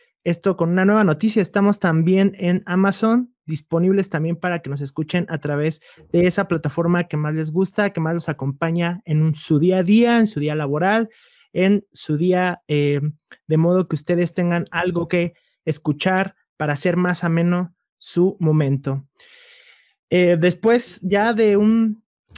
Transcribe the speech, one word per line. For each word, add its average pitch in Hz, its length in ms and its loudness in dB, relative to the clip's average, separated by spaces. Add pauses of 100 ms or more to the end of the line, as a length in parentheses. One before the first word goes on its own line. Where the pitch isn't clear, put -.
(240)
esto 175 340 -2
con 170 140 0
una 185 140 2
nueva 214 180 4
noticia, 202 380 0
estamos 202 380 0
también 185 600 2
en 180 260 0
Amazon, 196 720 0 (100)
disponibles 180 640 -2
también 160 280 -4
para 175 220 -4
que 143 100 -12
nos 139 120 -6
escuchen 156 480 -4
a 160 80 -6
través 147 440 -4 (300)
de 175 140 4
esa 190 220 0
plataforma 170 560 -2
que 160 140 -6
más 151 180 -4
les 156 160 -4
gusta, 190 400 -2
que 170 80 -6
más 160 160 -2
los 165 140 -6
acompaña 165 760 -4
en 156 160 0
un, 156 140 2
su 151 240 0
día 185 200 2
a 185 40 2
día, 233 340 4
en 220 100 4
su 214 120 -8
día 151 160 -2
laboral, 175 540 0 (440)
en 196 400 2
su - 240 -4
día, 180 500 0
eh, 143 320 0 (480)
de 156 100 2
modo 175 300 2
que - 80 -4
ustedes 175 380 -2
tengan 175 380 -2
algo 170 360 -2
que 175 280 -2 (280)
escuchar 185 720 -2 (220)
para 147 160 -4
hacer 170 240 -2
más 180 260 0
ameno 175 500 0 (240)
su - 420 -2
momento. 139 680 -2 (1000)
Eh, 175 280 4
después 214 640 0
ya 202 320 0
de 214 220 2
un, 220 480 2 (340)